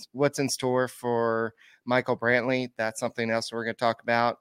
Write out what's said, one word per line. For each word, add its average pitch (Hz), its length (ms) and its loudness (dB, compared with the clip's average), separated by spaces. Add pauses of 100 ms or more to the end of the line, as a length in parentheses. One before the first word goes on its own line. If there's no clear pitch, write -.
(120)
what's 139 260 0
in 139 100 0
store 127 380 0
for 117 680 -2 (300)
Michael 123 320 2
Brantley? 123 600 0
That's 113 240 -4
something 117 280 -4
else 113 220 -2
we're 113 140 -6
gonna 113 100 -4
talk 117 300 0
about. 117 360 2